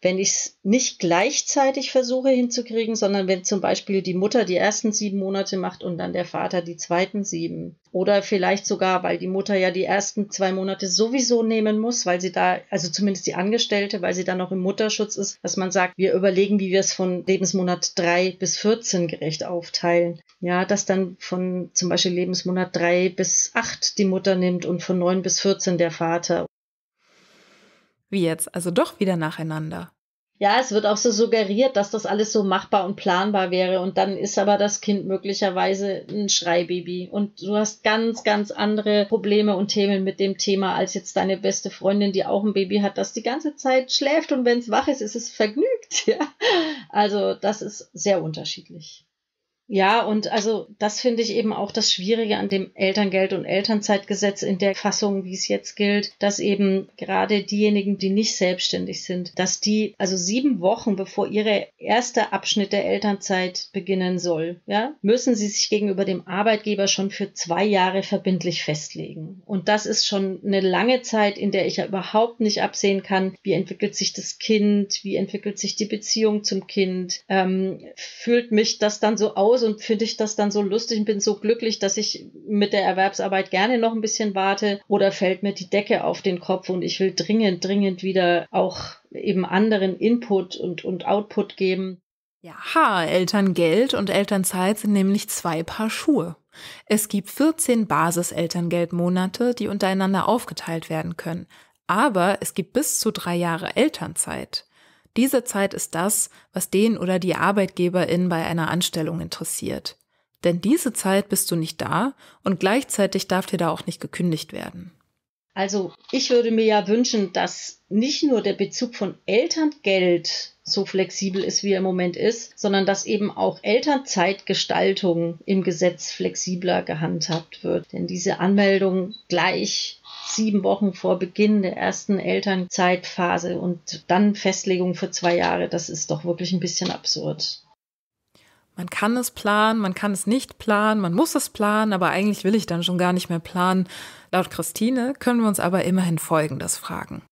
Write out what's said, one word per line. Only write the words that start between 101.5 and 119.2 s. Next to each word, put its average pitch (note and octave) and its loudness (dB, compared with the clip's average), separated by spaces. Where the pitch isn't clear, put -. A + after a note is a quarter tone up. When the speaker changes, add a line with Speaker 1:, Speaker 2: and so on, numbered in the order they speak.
Speaker 2:
Aber G3 2
es - -8
gibt - -6
bis - 0
zu G#3+ 0
drei F3 -4
Jahre E3+ -2
Elternzeit. - -2
Diese B3+ 4
Zeit G3 -2
ist - -8
das, F#3+ 0
was - -6
den G#3+ 4
oder F#3 0
die F3 0
Arbeitgeberin F3+ 2
bei E3 0
einer E3+ 0
Anstellung E3 -2
interessiert. - -8
Denn F3 2
diese B3 2
Zeit G3 0
bist - 0
du F3 0
nicht D#3+ -4
da A3+ 0
und F#3 0
gleichzeitig G3 0
darf F#3 -2
dir F#3 -4
da E3 0
auch - -6
nicht - -8
gekündigt - -4
werden. F3 -12
Speaker 1:
Also G3 -2
ich C4+ 0
würde A#3+ 4
mir A3+ 4
ja G#3 4
wünschen, G#3+ 2
dass - -4
nicht A#3 0
nur B3+ 4
der G3 0
Bezug A#3+ -4
von G3 -4